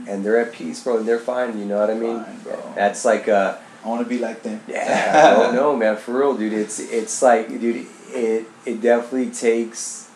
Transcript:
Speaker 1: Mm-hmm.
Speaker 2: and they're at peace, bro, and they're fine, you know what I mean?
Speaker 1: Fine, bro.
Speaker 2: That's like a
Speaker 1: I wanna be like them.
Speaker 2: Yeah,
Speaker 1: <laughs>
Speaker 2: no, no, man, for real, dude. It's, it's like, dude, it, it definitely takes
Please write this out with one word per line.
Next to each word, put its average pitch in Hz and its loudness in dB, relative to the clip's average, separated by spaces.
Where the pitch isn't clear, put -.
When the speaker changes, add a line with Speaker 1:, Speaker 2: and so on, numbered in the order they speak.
Speaker 1:
Mm-hmm. - -16
Speaker 2:
and 98 -6
they're 107 4
at 117 -2
peace, - -10
bro, 120 0
and 110 -4
they're 117 2
fine, 123 -4
you 101 -6
know 101 -2
what 104 2
I 110 0
mean? 113 -4
Speaker 1:
Fine, - -14
bro. - -10
Speaker 2:
That's 101 0
like 107 2
a 98 2
Speaker 1:
I 107 -8
wanna 120 -2
be 120 -4
like 226 -6
them. 110 -8
Speaker 2:
Yeah, - 4
Speaker 1:
<laughs> - -2
Speaker 2:
no, 139 2
no, 139 0
man, 107 2
for 117 -10
real, 139 2
dude. 107 -2
It's, 107 -4
it's - -4
like, 123 6
dude, 117 -4
it, 113 -2
it 117 -6
definitely 120 2
takes 113 -2